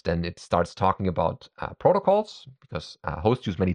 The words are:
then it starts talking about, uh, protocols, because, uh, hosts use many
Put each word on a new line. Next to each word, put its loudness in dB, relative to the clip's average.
then 0
it -8
starts 0
talking 0
about, -2
uh, -10
protocols, 2
because, -12
uh, -4
hosts 2
use -2
many 2